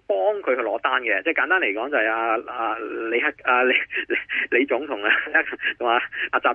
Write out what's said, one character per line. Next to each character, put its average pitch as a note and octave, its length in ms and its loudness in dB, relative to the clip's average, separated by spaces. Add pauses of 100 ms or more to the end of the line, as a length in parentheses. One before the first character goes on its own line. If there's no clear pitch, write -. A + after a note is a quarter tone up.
幫 G#3 100 0 (280)
佢 C3 120 2
去 B2+ 60 -2
攞 A2 200 -2
單 C3 200 2
嘅， G#2 220 0
即 E3 80 0
係 - 20 -2
簡 C3+ 140 0
單 F3+ 120 4
嚟 A#2 140 0
講 A2+ 160 -4
就 D3 80 0
係 A2 140 2
阿， A2+ 340 0
阿 A2+ 320 -4 (320)
李 A#2 100 0
克-， D3 140 0 (120)
阿 B2 180 4
李， B2+ 100 4 (800)
李 B2 160 4
總 B2 180 -2
同 B2+ 180 -6
啊， G#2 80 2 (300)
<laughs> - 380 -4
同 A#2+ 80 0
埋 A#2 120 4 (300)
阿 B2+ 120 0
習 B2+ 140 2